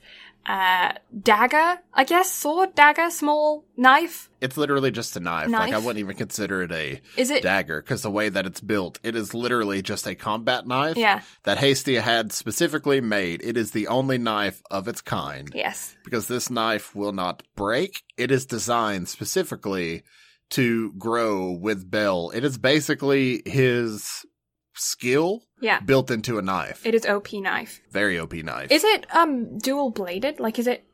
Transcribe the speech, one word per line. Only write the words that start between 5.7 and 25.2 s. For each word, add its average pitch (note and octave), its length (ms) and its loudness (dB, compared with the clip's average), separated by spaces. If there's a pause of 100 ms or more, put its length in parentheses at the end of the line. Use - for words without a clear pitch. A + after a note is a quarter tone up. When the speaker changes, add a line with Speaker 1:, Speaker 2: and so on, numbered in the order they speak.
Speaker 1:
Knife? A2 120 0
Speaker 2:
wouldn't A2+ 160 -2
even G2 160 -6
consider F#2+ 480 -2
it E2+ 80 -6
a D2+ 300 -4 (160)
Speaker 1:
Is B3 120 2
it - 140 0
Speaker 2:
dagger, F2+ 380 0
'cause A2+ 200 -4
the A2 80 -4
way G#2 200 0
that F#2+ 180 -2
it's - 140 -12
built, G2+ 420 -2
it A2+ 120 -4
is G#2+ 180 -6
literally A#2 480 -2
just G2+ 260 -6
a F#2 80 -6
combat A2+ 500 -2
knife C#3 320 -2
Speaker 1:
Yeah. G#3 240 2 (220)
Speaker 2:
that G2+ 160 2
Hastia C3+ 420 2
had A2+ 320 0
specifically D3 640 0
made. G2+ 440 -2
It A#2 140 -4
is A2 140 0
the G#2+ 160 -2
only C3 300 0
knife G#2+ 440 -2 (100)
of G2 160 -4
its A2+ 140 -8
kind. C#2+ 520 -6
Speaker 1:
Yes. - 500 -8
Speaker 2:
Because A2+ 240 -4
this A#2+ 220 -4
knife A2+ 460 -2
will G2+ 180 -4
not F2+ 300 -4 (120)
break. B2 480 -2 (140)
It B2 140 -2
is C3 140 2
designed G#2+ 640 -2
specifically F#2+ 960 -4 (480)
to A2+ 420 0
grow G#2 580 -2
with F#2 400 -4
Belle. G2 400 0
It A#2 120 -4
is C3+ 140 -2
basically C#3 880 2
his A#2+ 800 0 (480)
skill D#3 720 0 (180)